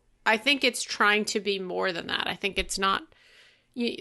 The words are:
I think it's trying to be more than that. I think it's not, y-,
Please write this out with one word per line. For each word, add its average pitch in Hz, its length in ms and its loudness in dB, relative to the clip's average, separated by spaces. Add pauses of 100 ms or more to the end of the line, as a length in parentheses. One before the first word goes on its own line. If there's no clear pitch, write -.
(260)
I 226 120 4
think 269 260 2
it's 247 200 2
trying 208 420 4
to 214 140 -2
be 196 200 -2
more 185 320 -2
than 165 160 -8
that. - 200 -2
I - 80 -4
think 190 220 -4
it's 190 220 -4
not, 196 240 0 (720)
y-, 240 260 -2